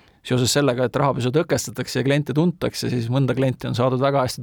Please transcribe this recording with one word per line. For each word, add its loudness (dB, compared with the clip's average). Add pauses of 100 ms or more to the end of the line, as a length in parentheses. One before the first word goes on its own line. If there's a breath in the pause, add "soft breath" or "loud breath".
(220 soft breath)
seoses 0
sellega, 2
et -6
rahapesu 0
tõkestatakse -2
ja 0
kliente 0
tuntakse, 0
siis -2
mõnda 2
klienti 0
on -2
saadud 2
väga 2
hästi -4